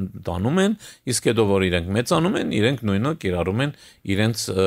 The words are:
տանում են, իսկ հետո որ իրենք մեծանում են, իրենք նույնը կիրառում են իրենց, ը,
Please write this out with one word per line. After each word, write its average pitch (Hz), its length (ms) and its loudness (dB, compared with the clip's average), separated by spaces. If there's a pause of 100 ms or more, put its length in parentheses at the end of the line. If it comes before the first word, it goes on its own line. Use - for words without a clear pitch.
(180)
տանում 95 400 -2
են, 202 160 2 (300)
իսկ - 220 -2
հետո 113 180 4
որ 98 200 4
իրենք 87 240 0
մեծանում 160 480 0
են, - 140 -4
իրենք 117 320 0
նույնը 104 320 0
կիրառում 92 480 -2
են 143 100 -2 (300)
իրենց, 110 420 0
ը, 95 220 2